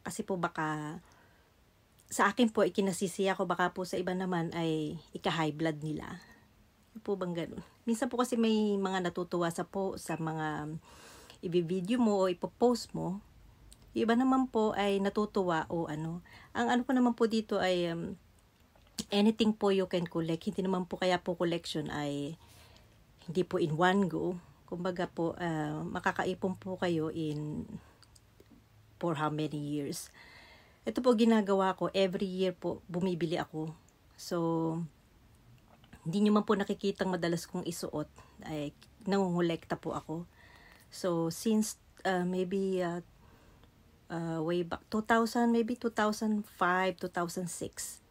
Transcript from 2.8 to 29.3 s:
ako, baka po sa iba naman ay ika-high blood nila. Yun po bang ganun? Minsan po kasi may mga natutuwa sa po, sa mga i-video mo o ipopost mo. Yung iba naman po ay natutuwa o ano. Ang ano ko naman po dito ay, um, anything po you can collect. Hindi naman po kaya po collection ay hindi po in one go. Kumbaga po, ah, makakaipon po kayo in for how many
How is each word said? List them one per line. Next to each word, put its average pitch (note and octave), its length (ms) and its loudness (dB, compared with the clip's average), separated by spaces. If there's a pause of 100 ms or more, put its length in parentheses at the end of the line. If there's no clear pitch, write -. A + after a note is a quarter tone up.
ako, F#3+ 160 0
baka F3+ 300 0
po F#3 100 -6
sa F#3 160 -6
iba F#3 160 -2
naman F#3 400 -2
ay D#3+ 400 -2 (160)
ika-high D#3+ 400 -2
blood D3+ 320 -4
nila. D#3 380 -8 (720)
Yun A3 80 -18
po G3+ 160 -2
bang F3 160 -2
ganun? E3+ 240 -6 (240)
Minsan A#3 240 0
po B3 80 -6
kasi A#3+ 240 2
may G#3+ 400 4
mga F#3+ 300 0
natutuwa F3 420 -2
sa E3+ 160 -6
po, G3 320 -4
sa - 160 -4
mga D#3 560 -4 (720)
i-video F3+ 560 0
mo G3+ 240 4
o F#3 60 4
ipopost A3+ 680 0
mo. E3+ 240 -4 (720)
Yung A3 160 0
iba A3+ 80 6
naman C4 320 4
po A3 240 2
ay G3+ 300 2
natutuwa G3 680 0
o E3+ 220 -4
ano. E3 340 -6 (320)
Ang A#3 160 0
ano B3 140 2
ko C4 100 0
naman B3 160 4
po A#3 160 2
dito G#3+ 320 0
ay, F3+ 320 2
um, E3+ 240 -6 (960)
anything A3 400 4
po G3+ 220 2
you F#3+ 160 4
can F3 160 0
collect. E3 400 -2
Hindi F#3+ 180 -2
naman F#3 220 0
po - 100 -8
kaya F3+ 240 2
po F3+ 160 -4
collection E3+ 560 -2
ay C#3+ 460 -4 (880)
hindi F3 160 0
po F3+ 160 0
in E3 160 2
one F#3 320 4
go. E3 320 -2 (320)
Kumbaga F3+ 400 -4
po, E3+ 320 -2
ah, D#3 400 -2
makakaipon F#3 720 -2
po F#3 240 -10
kayo E3 320 0
in D3+ 560 -6 (1400)
for E3+ 160 0
how D3+ 80 0
many D3+ 320 -2